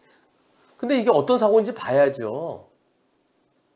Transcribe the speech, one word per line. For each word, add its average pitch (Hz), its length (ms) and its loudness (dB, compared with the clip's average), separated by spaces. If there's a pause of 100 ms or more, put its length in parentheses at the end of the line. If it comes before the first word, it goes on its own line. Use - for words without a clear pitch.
(800)
근데 302 200 -2
이게 233 120 2
어떤 220 260 2
사고인지 208 380 2
봐야죠. 131 960 -2 (1040)